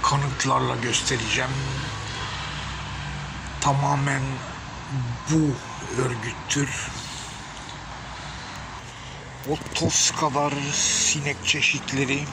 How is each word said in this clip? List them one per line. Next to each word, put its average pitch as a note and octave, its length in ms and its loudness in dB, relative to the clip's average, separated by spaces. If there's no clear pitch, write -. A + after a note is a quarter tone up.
kanıtlarla C3+ 720 4
göstereceğim. A#2+ 760 2
Tamamen C#3 600 4
bu D3+ 260 6
örgüttür. A#2+ 680 0
O D3+ 80 2
toz - 440 4
kadar D3 340 4
sinek - 720 2
çeşitleri C#3 880 2